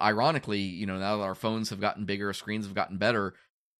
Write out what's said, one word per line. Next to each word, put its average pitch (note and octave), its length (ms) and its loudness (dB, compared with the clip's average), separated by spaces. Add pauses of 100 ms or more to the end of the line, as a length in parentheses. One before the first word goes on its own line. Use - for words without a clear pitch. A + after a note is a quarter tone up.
ironically, A2 600 2
you F#2+ 260 -2
know, F#2+ 140 -2
now G2+ 160 0
that G#2 80 -2
our F#2+ 100 -2
phones A2 360 -2
have G2+ 100 -6
gotten G#2 240 -2
bigger, G2+ 280 -2
screens G#2+ 320 -6
have G2 120 -10
gotten F#2+ 200 -2
better, G2+ 380 2 (460)